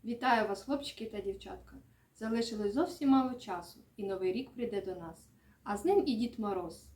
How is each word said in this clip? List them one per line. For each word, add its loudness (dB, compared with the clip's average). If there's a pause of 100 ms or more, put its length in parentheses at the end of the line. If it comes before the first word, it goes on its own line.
Вітаю 2
вас, -4
хлопчики -4
та -8
дівчатка! -10 (400)
Залишилось 0
зовсім 2
мало 6
часу, -8 (180)
і -6
Новий 0
рік -2
прийде -4
до -6
нас. -12 (340)
А -2
з -4
ним 6
і 2
Дід -2
Мороз. -4